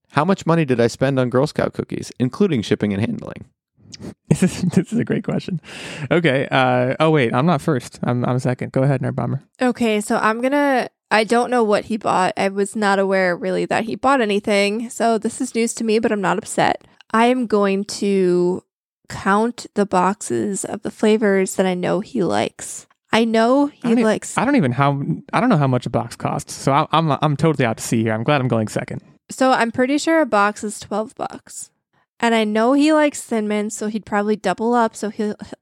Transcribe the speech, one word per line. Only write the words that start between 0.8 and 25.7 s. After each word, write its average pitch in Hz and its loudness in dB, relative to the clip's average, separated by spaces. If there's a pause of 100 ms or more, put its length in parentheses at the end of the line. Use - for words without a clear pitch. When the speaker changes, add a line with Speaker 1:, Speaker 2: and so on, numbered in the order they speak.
Speaker 1:
I 117 4
spend 131 -2
on 127 0
Girl 127 2
Scout - -2
cookies, - -8
including 131 0
shipping 104 -2
and 98 -2
handling? - -8 (540)
Speaker 2:
<laughs> - -14 (140)
This - 2
is, - 0
this 175 0
is 220 -2
a - 0
great - -4
question. - -6 (500)
Okay. 143 2
Uh, 127 2
oh, 160 2
wait, 139 4
I'm 127 2
not 165 2
first. - -4
I'm, 123 0
I'm 127 0
second. 123 -4
Go 135 2
ahead, 135 2
Nerd 123 -4
Bomber. 123 -4 (180)
Speaker 3:
Okay, 233 0
so 214 -2
I'm 220 0
gonna, 269 0 (220)
I 220 4
don't 240 0
know 247 2
what 208 2
he 214 -4
bought. 185 0
I 196 2
was 196 -4
not 202 2
aware, 190 2
really, 180 -2
that - 0
he 240 -6
bought 262 2
anything. 208 0
So 226 0
this 220 -4
is 254 -6
news 233 0
to 233 -6
me, 220 2
but 226 0
I'm 208 -2
not 180 0
upset. - -2 (300)
I 226 4
am 247 2
going 202 2
to 180 0 (460)
count 214 -2
the 208 2
boxes 196 -2
of - -8
the - -6
flavors 202 2
that 190 2
I 185 0
know 180 -2
he 220 -2
likes. - -4 (260)
I 226 4
know 233 4
he - -10
Speaker 2:
I 247 0
don't 233 4
e-, 240 4
Speaker 3:
likes - -2
Speaker 2:
I 196 2
don't 285 2
even 139 2
how, 139 0 (340)
I 156 2
don't - 2
know 190 4
how 143 2
much 123 0